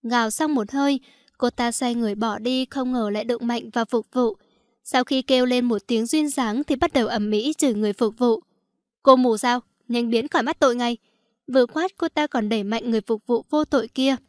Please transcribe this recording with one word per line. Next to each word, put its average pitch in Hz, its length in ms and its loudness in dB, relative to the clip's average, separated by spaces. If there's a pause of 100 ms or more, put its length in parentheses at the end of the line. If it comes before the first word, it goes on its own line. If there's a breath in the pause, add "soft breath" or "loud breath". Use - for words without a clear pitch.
Gào 233 280 0
xong 302 240 -2
một 214 160 -2
hơi, 277 300 0 (380 soft breath)
cô 240 120 0
ta 240 220 -2
xoay 240 220 -2
người 226 200 -2
bỏ 214 240 -4
đi, 254 260 -2
không 254 280 -4
ngờ 226 180 -2
lại 208 140 -4
đụng 233 220 -4
mạnh 240 240 -4
vào 233 140 -2
phục 226 280 -2
vụ. 240 240 0 (480)
Sau 254 200 0
khi 262 180 -2
kêu 254 240 2
lên 247 180 0
một 226 220 0
tiếng 226 200 0
duyên 311 220 0
dáng 247 360 -2
thì 277 120 0
bắt 320 160 -2
đầu 233 140 2
ầm 208 240 -2
ĩ 220 220 0
chửi 277 220 2
người 208 180 0
phục 220 260 -2
vụ. 233 220 2 (600)
"Cô 262 140 10
mù 247 200 2
sao? 247 240 0 (280)
Nhanh 240 220 -2
biến 233 180 0
khỏi 302 140 0
mắt 285 160 -2
tôi 247 180 4
ngay." 240 200 -2 (560)
Vừa 247 140 4
quát 311 300 -4
cô 339 120 -4
ta 302 180 -2
còn 226 220 -4
đẩy 208 160 -2
mạnh 226 260 -4
người 226 100 2
phục 214 260 -4
vụ 240 240 0
vô 302 140 0
tội 240 240 0
kia. 262 280 0 (120)